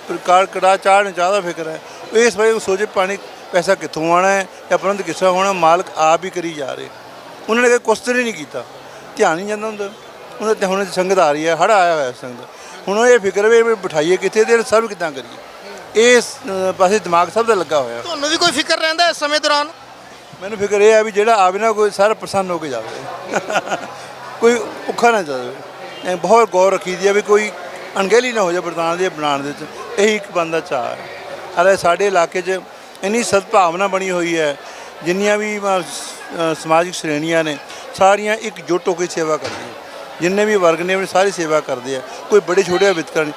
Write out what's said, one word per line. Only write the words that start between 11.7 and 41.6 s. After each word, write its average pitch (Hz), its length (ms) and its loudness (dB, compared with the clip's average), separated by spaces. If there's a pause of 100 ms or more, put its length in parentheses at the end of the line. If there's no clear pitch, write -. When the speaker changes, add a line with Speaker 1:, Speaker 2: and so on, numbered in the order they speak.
Speaker 1:
ਆਇਆ 175 220 4
ਹੋਇਆ 135 180 -2
ਸੰਗਤ, 123 360 -14 (400)
ਹੁਣ 220 200 4
ਇਹ 247 100 8
ਫਿਕਰ 196 280 0
ਵੀ 226 280 6
ਬਿਠਾਈਏ 180 420 0
ਕਿੱਥੇ 190 280 2
ਤੇ 226 180 4
ਸਰਵ 226 240 2
ਕਿੱਦਾਂ 175 260 -6
ਕਰੀਏ, 131 260 -14 (560)
ਇਸ, 240 300 6
ਅ, 185 480 -6
ਪਾਸੇ 190 260 2
ਦਿਮਾਗ 175 300 2
ਸਭ 220 180 0
ਦਾ 226 80 4
ਲੱਗਾ 156 260 0
ਹੋਇਆ। 117 200 -4
Speaker 2:
ਤੁਹਾਨੂੰ 302 280 -6
ਵੀ 320 80 -2
ਕੋਈ 339 160 2
ਫਿਕਰ 320 260 0
ਰਹਿੰਦਾ 330 300 0
ਇਸ 311 80 -2
ਸਮੇਂ 302 240 -2
ਦੌਰਾਨ? 294 280 0 (760)
Speaker 1:
ਮੈਨੂੰ 202 160 -10
ਫਿਕਰ 202 220 2
ਇਹ 220 120 8
ਹੈ 214 120 6
ਵੀ 220 60 -4
ਜਿਹੜਾ 208 240 4
ਆਵੇ 190 240 4
ਨਾ 226 140 2
ਕੋਈ 208 180 2
ਸਾਰਾ 208 240 4
ਪ੍ਰਸੰਨ 190 360 -4
ਹੋ 170 80 -2
ਕੇ 156 100 -6
ਜਾਵੇ, 117 360 -8 (360)
<laughs> - 1000 -8
ਕੋਈ 233 140 6 (320)
ਭੁੱਖਾ - 240 2
ਨਾ 214 120 2
ਜਾਵੇ। 127 300 -6 (540)
ਐਂ 185 100 -2
ਬਹੁਤ 202 340 4
ਗੌਰ 185 220 4
ਰੱਖੀ 180 220 -4
ਦੀ 180 140 0
ਹੈ 202 40 4
ਵੀ 208 100 2
ਕੋਈ 208 300 2 (480)
ਅਣਗਹਿਲੀ 233 320 2
ਨਾ 226 100 0
ਹੋ 175 100 0
ਜਾਏ 180 80 -2
ਵਰਤਾਨ 170 380 -4
ਦੇ 185 100 0
ਬਣਾਉਣ 151 340 -2
ਦੇ 139 60 -6
ਵਿੱਚ, 147 220 -12 (280)
ਇਹੀ 214 180 4
ਇੱਕ 208 140 -8
ਬੰਦਾ 165 300 -2
ਚਾਅ 135 240 -6
ਹੈ। 120 240 -10 (500)
ਹਾਲੇ 190 180 6
ਸਾਡੇ 175 300 2
ਇਲਾਕੇ 180 360 2
'ਚ 185 180 -2 (420)
ਇੰਨੀ 220 200 0
ਸਦਭਾਵਨਾ 190 640 2
ਬਣੀ 190 240 -2
ਹੋਈ 170 280 -2
ਹੈ, 147 180 0 (460)
ਜਿੰਨੀਆਂ 202 360 0
ਵੀ, 208 200 -4
ਅ, - 20 -8
ਸ-, 196 220 0
ਅ, - 800 -6
ਸਮਾਜਿਕ 170 320 2
ਸ਼੍ਰੇਣੀਆਂ 160 500 0
ਨੇ, 147 140 -6 (360)
ਸਾਰੀਆਂ 208 420 4
ਇਕਜੁੱਟ 180 520 -4
ਹੋ 185 60 2
ਕੇ 175 120 -4
ਸੇਵਾ 156 300 -2
ਕਰਦੀਆਂ। - 500 -10 (340)
ਜਿੰਨੇ 190 240 2
ਵੀ 214 120 2
ਵਰਗ 165 240 4
ਨੇ, 185 140 -2
ਉਹ 190 120 -2
ਸਾਰੀ 196 240 2
ਸੇਵਾ 156 300 0